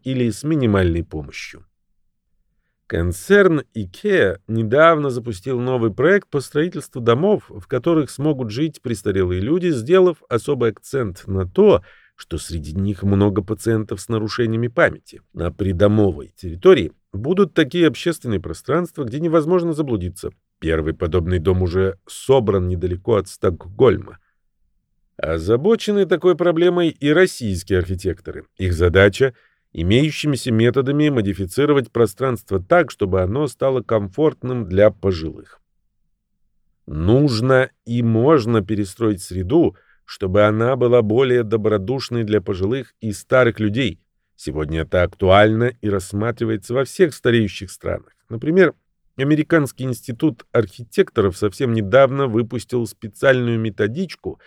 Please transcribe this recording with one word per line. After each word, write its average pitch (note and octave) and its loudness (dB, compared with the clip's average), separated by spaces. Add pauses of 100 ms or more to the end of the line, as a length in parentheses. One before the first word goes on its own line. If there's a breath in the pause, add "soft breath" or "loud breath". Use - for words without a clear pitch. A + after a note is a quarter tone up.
или B2+ -2
с - -8
минимальной G2+ 0
помощью. - -14 (1200)
Концерн D3+ 2 (100)
икеа A2+ -2
недавно C#3 2
запустил B2 -6
новый A#2+ -2
проект F#3 0
по C#3+ -4
строительству D3+ -6
домов, C3+ 2
в F#2+ -18
которых D3+ 0
смогут C3 -4
жить D3+ -4
престарелые F#2+ -2
люди, E3+ 0
сделав D#3+ 2 (120)
особый A#2+ -2
акцент G#2+ -8
на F#2+ -4
то, F#3 4 (320 soft breath)
что - -10
среди D2+ -10
них G2 -4
много G2 2
пациентов G#2+ -4
с - -16
нарушениями A2+ -4
памяти. - -2 (120)
На E2+ -4
придомовой F#2+ 0
территории F2+ 2 (180)
будут E3 -2
такие E3 2
общественные B2+ -4
пространства, D3 -6
где A#2 -8
невозможно E3+ 0
заблудиться. A#2 -6 (280)
Первый D#2+ -2
подобный F2 -2
дом F#2 0
уже F#2+ -2 (100)
собран G2+ 0
недалеко F2+ -4
от G2 0
Стокгольма. F#2+ -2 (1000)
Озабочены D3 0
такой F3+ 2
проблемой F3 2
и C#3+ 0
российские A2 0
архитекторы. F2+ -6 (120)
Их F#2 -2
задача — F#2+ 4 (360)
имеющимися B2+ 0
методами C3+ 2
модифицировать A#2+ 0
пространство A2+ -2
так, E3+ 2
чтобы G2 -2
оно A2+ -2
стало C3 -2
комфортным A#2+ -2
для F#2+ 4
пожилых. E2 -6 (1300)
Нужно B2+ 2 (160)
и A#2+ -2
можно A2+ 2
перестроить G2+ -4
среду, F#2 0 (300 soft breath)
чтобы G2 0
она A2 2
была B2 4
более B2 2
добродушной A2 -2
для G#2 0
пожилых G#2 -6
и A2+ -6
старых A#2+ 0
людей. G#2+ -2 (360)
Сегодня D#2 -6
это F2+ 0
актуально G#2+ 4
и G#2+ -6
рассматривается G#2+ -4
во C3 0
всех E3+ 0
стареющих A2 0
странах. - -10 (140)
Например, D3+ 0 (440)
Американский D3+ 0
институт B2+ -4
архитекторов A2+ -2
совсем A2+ -2
недавно B2+ 2
выпустил A#2 -4
специальную A#2+ 0
методичку, A2 -6